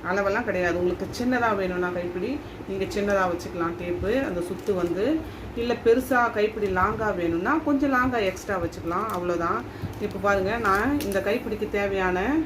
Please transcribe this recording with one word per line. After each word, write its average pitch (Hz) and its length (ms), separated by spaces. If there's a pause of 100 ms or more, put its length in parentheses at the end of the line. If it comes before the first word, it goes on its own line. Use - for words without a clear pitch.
அளவெல்லாம் 196 400
கிடையாது. 180 340
உங்களுக்கு 180 380
சின்னதா 240 400
வேணும்னா 180 340
கைப்பிடி, 180 400 (360)
நீங்க 190 200
சின்னதா 202 440
வச்சுக்கலாம் 170 480
டேப்பு, 180 480
அந்த 180 140
சுத்து 185 360
வந்து. 175 300 (500)
இல்ல 240 180 (120)
பெருசா 240 480
கைப்பிடி 214 340
லாங்கா 202 480
வேணும்னா 175 500
கொஞ்சம் 277 280
லாங்கா 247 280
எக்ஸ்ட்ரா 190 360
வச்சுக்கலாம், 170 520
அவ்வளோதான். 180 500 (420)
இப்போ 196 200
பாருங்க, 202 360
நான் 226 420
இந்த 196 200
கைப்பிடிக்கு 202 500
தேவையான 196 480 (280)